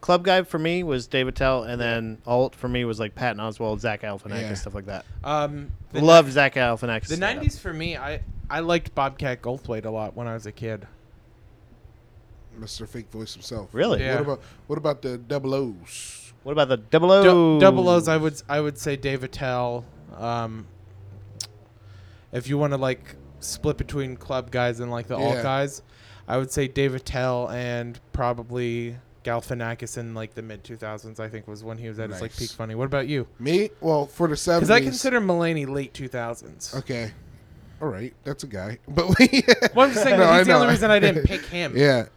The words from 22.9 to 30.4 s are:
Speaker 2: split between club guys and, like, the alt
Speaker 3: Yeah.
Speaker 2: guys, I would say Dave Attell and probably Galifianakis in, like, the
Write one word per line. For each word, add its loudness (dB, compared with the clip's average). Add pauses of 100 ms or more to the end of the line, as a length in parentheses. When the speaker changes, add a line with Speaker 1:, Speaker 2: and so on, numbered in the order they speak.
Speaker 2:
split -4
between -6
club -8
guys -2
and, -8
like, -8
the -6
alt 0
Speaker 3:
Yeah. -4
Speaker 2:
guys, -2 (460)
I -2
would -4
say -2
Dave 0
Attell -4
and -8 (140)
probably -4 (280)
Galifianakis -6
in, -10
like, -10
the -12